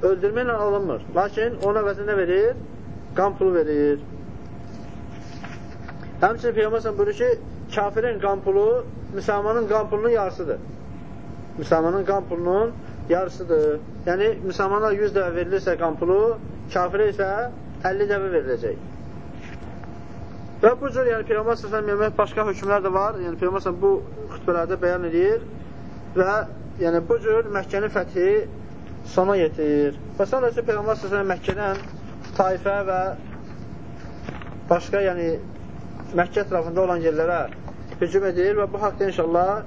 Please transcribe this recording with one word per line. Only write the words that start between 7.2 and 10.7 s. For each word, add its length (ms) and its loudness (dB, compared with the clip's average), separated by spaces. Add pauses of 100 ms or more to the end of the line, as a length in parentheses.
ki, 380 0 (160)
Kafirin 440 0
qan 220 0
pulu 260 4 (480)
müsəlmanın 540 2
qan 200 2
pulunun 200 2
yarısıdır. 500 0 (1000)